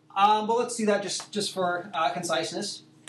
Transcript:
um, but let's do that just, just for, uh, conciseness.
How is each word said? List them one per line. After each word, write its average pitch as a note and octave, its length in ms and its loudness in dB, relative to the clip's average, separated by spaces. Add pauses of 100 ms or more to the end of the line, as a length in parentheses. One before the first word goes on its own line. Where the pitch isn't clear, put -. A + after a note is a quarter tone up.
(140)
um, G#3+ 320 6
but A#3 120 2
let's A#3+ 180 -2
do A3 80 -2
that G3+ 180 2
just, - 300 -8
just - 220 -4
for, F3 400 -2
uh, E3 160 2
conciseness. E3+ 720 -4 (260)